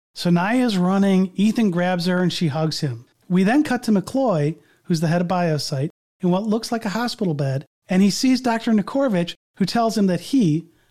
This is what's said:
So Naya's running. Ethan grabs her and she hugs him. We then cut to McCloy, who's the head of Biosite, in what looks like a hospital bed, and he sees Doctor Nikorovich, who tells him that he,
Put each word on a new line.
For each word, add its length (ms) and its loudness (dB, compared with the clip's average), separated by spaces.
So 160 -4
Naya's 480 2
running. 580 2
Ethan 360 0
grabs 360 -2
her 140 0
and 120 0
she 160 -2
hugs 320 -2
him. 240 -6
We 140 4
then 200 4
cut 200 -2
to 80 0
McCloy, 640 0
who's 180 -2
the 60 2
head 140 2
of 60 -2
Biosite, 640 -2
in 100 0
what 120 0
looks 280 -4
like 140 -4
a 40 -4
hospital 440 -4
bed, 320 -4
and 120 2
he 80 4
sees 320 0
Doctor 300 -2
Nikorovich, 640 0
who 80 0
tells 320 0
him 100 2
that 140 0
he, 440 2